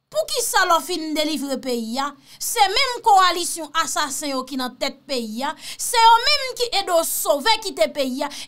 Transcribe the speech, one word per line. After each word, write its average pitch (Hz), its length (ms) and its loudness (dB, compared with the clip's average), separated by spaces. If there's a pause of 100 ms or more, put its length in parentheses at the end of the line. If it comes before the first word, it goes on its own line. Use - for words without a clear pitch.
(120)
poukisa 494 540 0
lè 339 100 4
w 311 100 0
fen 311 300 -4
delivre 285 460 -2
peyi 240 400 -4
a, 285 80 -4 (280)
se - 320 0
menm 494 340 0
kowalisyon 349 680 4 (100)
asasen 294 520 -4
yo 254 120 -2
ki 269 140 -8
nan 254 200 -6
tèt 269 280 -6
peyi 240 380 -4
a, 311 120 -4
se - 420 -2
yo 453 220 10
menm 523 380 -2
ki 480 100 -2 (120)
ede 370 100 -2
w 330 160 4
sove, 349 560 0
kite 349 280 -2
peyi 277 340 -4
a, 285 40 -6 (180)